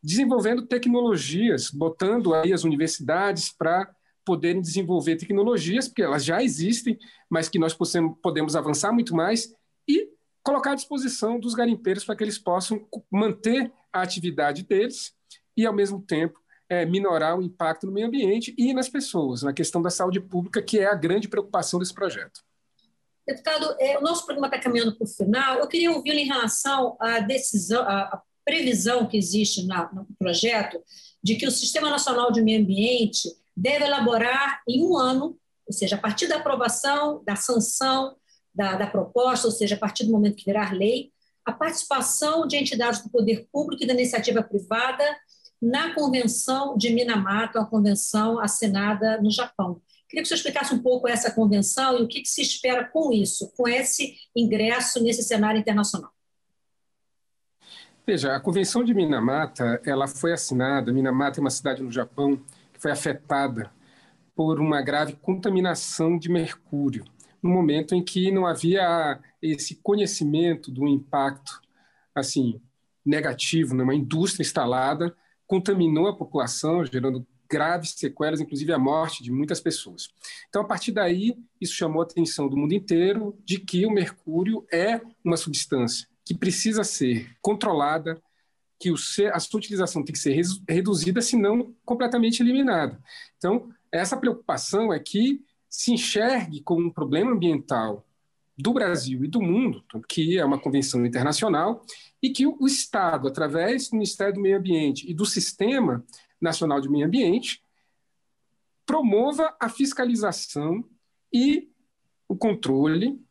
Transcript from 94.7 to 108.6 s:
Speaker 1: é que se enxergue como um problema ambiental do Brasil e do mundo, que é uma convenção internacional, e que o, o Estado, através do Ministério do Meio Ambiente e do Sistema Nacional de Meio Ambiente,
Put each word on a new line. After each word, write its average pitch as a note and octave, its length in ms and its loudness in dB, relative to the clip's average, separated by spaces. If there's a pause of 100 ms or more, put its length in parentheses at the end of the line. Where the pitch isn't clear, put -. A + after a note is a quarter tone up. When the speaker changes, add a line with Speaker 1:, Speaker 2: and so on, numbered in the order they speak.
Speaker 1:
é D3 60 -2
que B3+ 440 0 (260)
se - 220 -2
enxergue G#3+ 720 0
como E3+ 240 0
um E3+ 40 0
problema D#3+ 420 0
ambiental C#3 760 0 (500)
do D#3+ 140 0
Brasil C#3+ 540 0
e - 20 -4
do G#3 140 0
mundo, F#3+ 420 2 (240)
que E3+ 300 0
é D#3+ 80 2
uma C#3 140 2
convenção C3 460 0
internacional, D3+ 800 0 (380)
e C4 80 2
que C4+ 160 2
o, D4+ 140 2
o C4+ 80 2
Estado, E3+ 600 0
através E3 640 0
do A3 60 -4
Ministério G3+ 400 0
do G3+ 40 -6
Meio G3 180 4
Ambiente D#3+ 520 0
e F3 40 -6
do E3+ 120 0
Sistema G3+ 800 0 (340)
Nacional D#3 400 0
de C#3 80 -4
Meio D3 200 2
Ambiente, G#3 560 0 (1200)